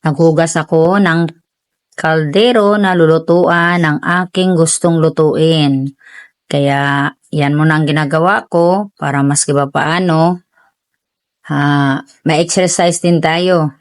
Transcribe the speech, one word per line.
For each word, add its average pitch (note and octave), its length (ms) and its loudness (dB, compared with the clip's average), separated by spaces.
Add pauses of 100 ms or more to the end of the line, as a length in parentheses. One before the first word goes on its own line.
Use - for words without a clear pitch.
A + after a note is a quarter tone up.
naghugas D#3+ 480 0
ako E3+ 480 0
ng E3 320 0 (640)
kaldero G3+ 800 0
na F#3+ 160 0
lulutuan E3+ 880 2
ng D3+ 160 0 (240)
aking F#3 320 -2
gustong E3 480 0
lutuin. D3+ 960 0 (480)
Kaya, C#3 640 -2 (240)
yan D3 240 -2
muna D#3 240 2
ang D3 80 0
ginagawa E3 560 0
ko F#3 480 0
para C#3+ 320 -2
mas C#3+ 240 -2
iba C#3+ 160 0
paano, E3 800 -2 (1040)
ah, C#3+ 560 -2 (160)
ma-exercise F3 800 0
din F3 160 2
tayo. E3 640 0